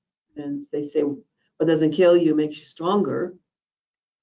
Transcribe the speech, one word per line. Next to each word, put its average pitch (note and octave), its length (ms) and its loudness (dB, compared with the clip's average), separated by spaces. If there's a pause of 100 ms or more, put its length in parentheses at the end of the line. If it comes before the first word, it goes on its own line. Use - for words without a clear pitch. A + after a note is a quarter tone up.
(380)
And C#3+ 240 -10 (120)
they C#3+ 100 -6
say, D3 180 -2
"What - 680 -6
doesn't D#3 260 2
kill F3 240 6
you D#3 180 2
makes D3+ 220 -2
you - 80 -20
stronger." E3+ 680 -4 (880)